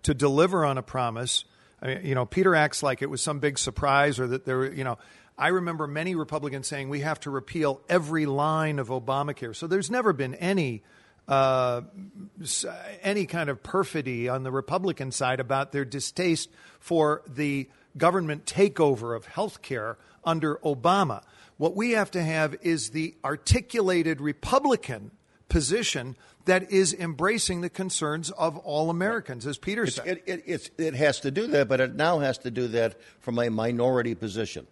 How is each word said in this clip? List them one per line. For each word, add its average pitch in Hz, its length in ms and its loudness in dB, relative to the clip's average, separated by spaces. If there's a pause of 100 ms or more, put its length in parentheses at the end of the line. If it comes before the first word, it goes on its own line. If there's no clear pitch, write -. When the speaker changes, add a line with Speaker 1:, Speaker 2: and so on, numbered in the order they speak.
Speaker 1:
to 147 140 0
deliver 151 500 4
on 135 140 0
a - 20 -6
promise 120 640 -4 (360)
I 127 60 -6
mean, 131 160 -4
you 135 120 0
know, 123 100 2
Peter 185 300 4
acts 151 260 4
like 135 200 0
it 135 80 -4
was 123 120 -6
some 147 180 -2
big 143 200 0
surprise 139 600 2
or 127 80 0
that 131 180 -4
there 131 120 0
were, 131 140 -2
you 131 120 -6
know, 120 140 -4 (400)
I 151 120 2
remember 170 360 -2
many 160 300 -4
Republicans 143 520 -4
saying, 139 220 -6
"We 143 120 -4
have 151 200 -2
to 143 80 -8
repeal 139 580 -2
every 160 380 2
line 151 540 2
of 117 100 -4
Obamacare." 131 680 -4
So 170 120 -10
there's 185 240 -2
never 233 200 2
been 135 240 -2
any, 165 460 0 (460)
uh, 131 540 4 (600)
s-, - 240 -4 (380)
any 202 240 0
kind 165 220 -2
of 127 120 -4
perfidy 131 680 -2
on 131 160 -2
the 131 80 -6
Republican 139 600 -2
side 131 280 0
about 135 320 -2
their 143 140 -2
distaste 160 640 -2 (300)
for 151 480 2
the 139 420 -4 (260)
government 160 500 2
takeover 139 680 2
of 110 120 -8
health - 340 -6
care 113 360 -6 (260)
under 160 340 2
Obama. 151 640 2 (360)
What 160 180 0
we 233 160 0
have 208 200 2
to 180 120 -2
have 156 380 0
is 160 300 0
the 160 320 -4
articulated 170 1000 2
Republican 151 880 0 (380)
position 139 680 0 (300)
that 185 260 4
is 190 220 4
embracing 175 680 -2
the 175 80 -4
concerns 160 640 -4
of 165 280 -2
all 156 300 0
Americans, 170 580 -2
as 143 100 -6
Peter 214 260 -2
Speaker 2:
It's, 135 120 -2
Speaker 1:
said. 127 120 -6
Speaker 2:
it, 180 180 -4
it, 180 200 -6
it's, - 320 -6
it 160 160 -2
has 139 280 2
to 135 100 -2
do 214 160 -2
that, 139 200 4
but 131 140 2
it 127 140 0
now 160 240 2
has 131 200 0
to 123 120 -6
do 123 180 -2
that 113 260 2 (240)
from 120 200 -4
a 120 100 2
minority 120 680 2
position. 104 560 -6